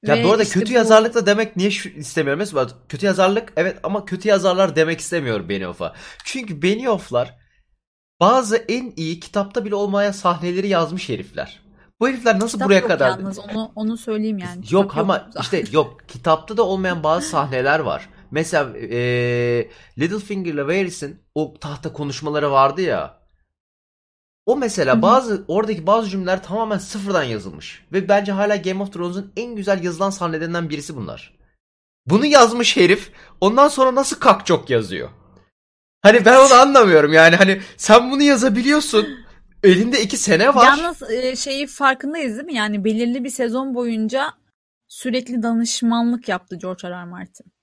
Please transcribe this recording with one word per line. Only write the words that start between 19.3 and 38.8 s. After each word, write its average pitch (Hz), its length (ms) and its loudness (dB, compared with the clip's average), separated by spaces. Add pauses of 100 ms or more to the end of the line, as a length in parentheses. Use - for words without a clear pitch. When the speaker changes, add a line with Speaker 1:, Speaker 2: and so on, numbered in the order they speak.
Speaker 1:
Littlefinger'la 170 680 -6
Varys'in 175 560 -6 (120)
o 151 260 -6
tahta 143 320 -12
konuşmaları 147 580 -6
vardı 139 320 2
ya. 101 440 -6 (1200)
O 247 100 2
mesela 190 380 0
Speaker 2:
Hı 117 40 4
hı. - 40 2
Speaker 1:
bazı, 226 460 2
oradaki 190 380 -4
bazı 208 240 0
cümleler 190 320 -4
tamamen 214 360 -6
sıfırdan 196 440 -4
yazılmış. 98 680 -10
Ve 190 160 -4
bence 202 240 0
hala 208 240 0
Game 190 260 -6
of 196 100 -10
Thrones'un 180 440 -10
en 240 200 -10
güzel 196 280 -4
yazılan 180 260 -4
sahnelerinden 170 600 -6
birisi 147 260 -10
bunlar. 82 420 -14 (680)
Bunu 208 200 2
yazmış 240 500 4
herif, 185 360 2 (280)
ondan 240 280 4
sonra 262 260 2
nasıl 269 220 -2
kakçok 190 540 2
yazıyor? 95 380 -2 (960)
Hani 214 220 8
ben 240 120 10
onu 262 180 10
anlamıyorum 220 580 8
yani. 165 240 8
Hani 190 240 4 (160)
sen 247 340 6
bunu 277 120 0
yazabiliyorsun. 262 840 2 (560)